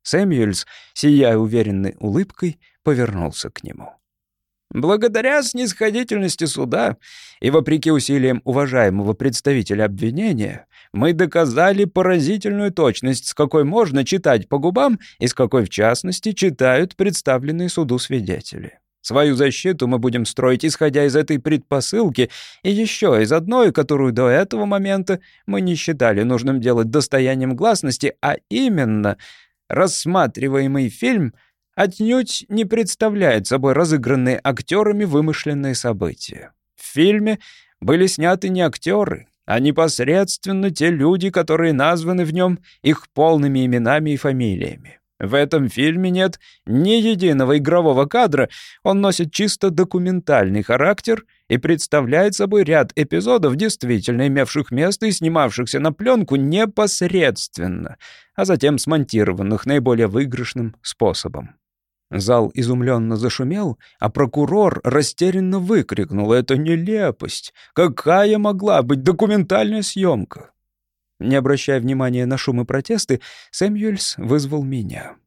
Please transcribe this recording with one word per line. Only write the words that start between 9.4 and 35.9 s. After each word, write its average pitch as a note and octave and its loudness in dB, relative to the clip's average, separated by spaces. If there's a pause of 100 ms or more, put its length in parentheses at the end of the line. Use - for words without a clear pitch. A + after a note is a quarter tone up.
обвинения, A2 -4 (280)
мы C#3+ 2
доказали E3+ 2
поразительную F#3+ 0
точность, C3 -2
с - -10
какой D3+ 2
можно D3+ 0
читать C3+ 0
по C#3+ 0
губам G#3 2 (220)
и B2 -2
с - -4
какой, B2 2
в F2+ -4
частности, B2 0
читают C#3+ 0
представленные E3 -2
суду B2+ -2
свидетели". - -8 (220)
Свою C#3+ 2
защиту C#3 0
мы B2 0
будем A#2+ -2
строить, B2+ 0
исходя D3 0
из C3+ 0
этой D3 0
предпосылки, C#3+ 0 (320)
и G3 0
еще G3+ 2
из A2 2
одной, F#3 2
которую C#3 0
до B2+ 2
этого G3 2
момента G3 -2 (280)
мы G3 -2
не F3+ 0
считали B2 0
нужным B2+ 0
делать A2+ 2
достоянием C3 0
гласности, E3 -2
а C#3 0 (140)
именно C3+ 0 (520)
рассматриваемый C#3 0
фильм G#3 -2 (420)
отнюдь G#3+ -2
не G#3+ 0
представляет G3 0
собой C3 0
разыгранные C3 2
актерами G#3 0
вымышленные D3 -2
события. - -6 (240)